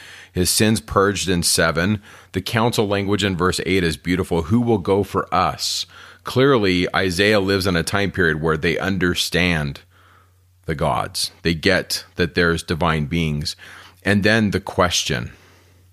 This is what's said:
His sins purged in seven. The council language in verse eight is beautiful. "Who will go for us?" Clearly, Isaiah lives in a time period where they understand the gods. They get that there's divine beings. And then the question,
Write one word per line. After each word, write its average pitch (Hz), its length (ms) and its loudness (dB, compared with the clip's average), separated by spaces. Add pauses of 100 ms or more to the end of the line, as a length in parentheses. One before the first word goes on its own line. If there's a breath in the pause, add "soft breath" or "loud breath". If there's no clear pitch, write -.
(300 loud breath)
His 90 200 0
sins 110 300 2
purged 95 480 0
in 87 140 0
seven. 87 580 0 (320 loud breath)
The 95 100 -4
council 113 440 0
language 101 380 0
in 95 100 0
verse 87 300 0
eight 92 180 2
is 80 140 0
beautiful. 87 460 -2
"Who 101 180 2
will 117 180 2
go 98 240 0
for - 320 -4
us?" - 520 -2 (360 loud breath)
Clearly, 107 720 2
Isaiah 95 460 2
lives 95 260 0
in 90 100 2
a 82 60 2
time 98 280 -2
period 80 300 0
where 80 160 0
they 80 220 -2
understand 87 1040 -2 (840 soft breath)
the 78 120 -4
gods. 64 560 -4 (100)
They 85 120 0
get 85 500 0 (100)
that 87 200 -2
there's 85 280 2
divine 78 440 -2
beings. 76 500 -4 (480 loud breath)
And 101 180 2
then 107 300 2
the 92 80 -2
question, 78 720 -2 (600 soft breath)